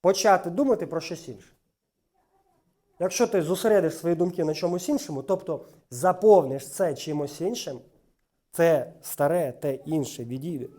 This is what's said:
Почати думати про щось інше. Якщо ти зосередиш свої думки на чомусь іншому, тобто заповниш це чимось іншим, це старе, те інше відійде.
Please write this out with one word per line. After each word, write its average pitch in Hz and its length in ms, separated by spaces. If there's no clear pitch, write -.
Почати 190 500
думати 226 360
про 160 140
щось 160 280
інше. 107 240
Якщо 185 280
ти 190 160
зосередиш 180 560
свої 170 160
думки 175 300
на 151 100
чомусь 175 340
іншому, 160 340
тобто 180 440
заповниш 175 800
це 170 240
чимось 147 460
іншим, 165 400
це 165 400
старе, 147 500
те 143 220
інше 139 500
відійде. 135 440